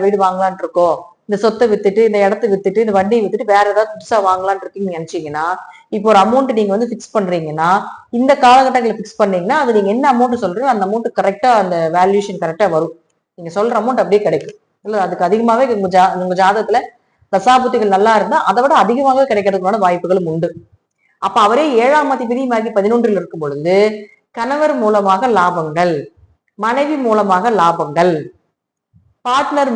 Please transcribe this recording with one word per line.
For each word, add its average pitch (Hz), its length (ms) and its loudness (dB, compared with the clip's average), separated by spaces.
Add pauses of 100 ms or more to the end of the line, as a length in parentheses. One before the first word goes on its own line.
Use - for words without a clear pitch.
வீடு 202 180 2
வாங்கலாம்னு 185 420 -2
இருக்கோம், 170 320 0 (320)
இந்த 202 140 -2
சொத்தை 226 300 0
வித்துட்டு, 208 360 0
இந்த 208 200 0
இடத்தை 214 240 -2
வித்துட்டு, 196 320 -2
இந்த 220 120 -2
வண்டியை 202 280 2
வித்துட்டு 202 280 -2
வேற 202 220 4
ஏதாவது 214 200 0
புதுசா - 240 -4 (100)
வாங்கலாம்னு 190 360 -2
இருக்கீங்கன்னு 180 340 -8
நினைச்சீங்கன்னா, 156 460 -8 (520)
இப்போ 202 160 -4
ஒரு 196 120 6
அமௌண்ட் 254 340 0
நீங்க 202 180 0
வந்து 240 140 -2
ஃபிக்ஸ் - 260 -12
பண்றீங்கன்னா 165 540 -2 (500)
இந்த 269 120 2 (120)
காலகட்டங்களை 247 540 4
ஃபிக்ஸ் - 240 -10
பண்ணீங்கன்னா 196 420 0
அது 240 140 0
நீங்க 196 180 0
என்ன 269 180 0
அமௌண்ட் 240 300 0
சொல்றீங்களோ 226 300 -2
அந்த 196 140 -2
அமௌண்ட் 226 220 -4 (100)
கரெக்டா 196 320 0 (100)
அந்த 180 140 -2 (220)
வேல்யூஷன் 196 460 0
கரெக்டா 165 320 0
வரும். 160 180 -2 (440)
நீங்க 165 200 -12
சொல்ற 233 240 0
அமௌண்ட் 233 220 0
அப்படியே 202 240 2
கிடைக்கும். 151 300 -4 (280)
இல்ல 214 200 -4
அதுக்கு 180 220 -4
அதிகமாவே 226 380 2 (100)
உங்க 190 200 -2
ஜா-, 185 180 4 (100)
உங்க 185 160 -4
ஜாதகத்துல 208 400 2 (540)
தசாபுத்திகள் 240 600 2
நல்லா 214 240 4
இருந்தா 220 200 0 (100)
அதை 202 140 2
விட 285 100 2 (100)
அதிகமாகவே 262 460 2
கிடைக்கிறதுக்கான 196 560 -2
வாய்ப்புகளும் 180 460 0
உண்டு. 165 180 -2 (720)
அப்ப 202 160 -4 (100)
அவரே 262 180 2 (180)
ஏழாம் 277 320 2
அதிபதியுமாகி 240 640 -2
பதினொன்றில் 220 420 2
இருக்கும் 165 240 -10
பொழுது 147 320 -2 (600)
கணவர் 285 440 -2
மூலமாக 202 460 2 (100)
லாபங்கள், 170 560 0 (680)
மனைவி 277 360 -2 (100)
மூலமாக 202 440 0 (100)
லாபங்கள், 165 520 2 (1120)
பார்ட்னர் 277 500 0